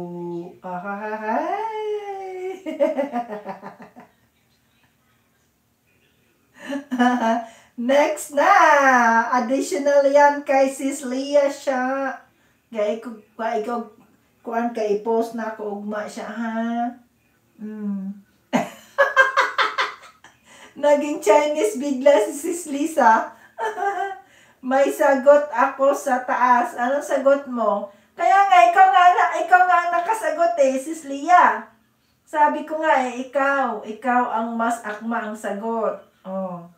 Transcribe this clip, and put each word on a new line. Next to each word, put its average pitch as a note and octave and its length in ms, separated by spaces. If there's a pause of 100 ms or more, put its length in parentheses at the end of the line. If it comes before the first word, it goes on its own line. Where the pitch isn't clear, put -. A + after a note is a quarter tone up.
(600)
Ahahay! F#4 2000
<laughs> D#4 80 (4000)
ha, A#3+ 380 (420)
Next C#4+ 600
na! D#4+ 160 (880)
Additional C#4 720
yan C#4+ 320
kay C4+ 280
Sis C#4 360
Leah C#4 440
siya. C4+ 640 (520)
Kaya A3 320
ikaw, A3+ 160 (240)
kaya G#3+ 240
ikaw, A#3+ 160 (680)
kuan A#3 260
kay G#3 300
post A3+ 320
na A3 180
ako G#3 300
ugma G#3 240
siya, G#3+ 240
ha? A3+ 240 (1040)
Mm. G#3 560 (400)
<laughs> - 80 (2250)
Naging D4 320
Chinese D4 640
bigla C#4+ 480
si D4+ 80
Sis E4+ 320
Lisa. C#4+ 640 (240)
<laughs> G4 560 (560)
May C#4 240
sagot C#4+ 560
ako C4+ 480
sa B3+ 260
taas. B3 540
Anong C4 240
sagot C#4 480
mo? G#3 400 (240)
Kaya F#4 340
nga, F#4 120 (100)
ikaw F#4+ 180
nga F#4 240
na, F4+ 140 (160)
ikaw F4 240
nga F4+ 160
ang F4 180
nakasagot E4+ 600
eh, C4 160
Sis C#4 320
Leah. C#4 560 (580)
Sabi D4+ 400
ko D#4 160
nga D4 240
eh, B3+ 220
ikaw, C4+ 580
ikaw A#3+ 480
ang A3+ 220
mas A#3 320
akma G#3+ 420
ang G#3+ 80
sagot. A3 640 (260)
Oh. F#3 400 (120)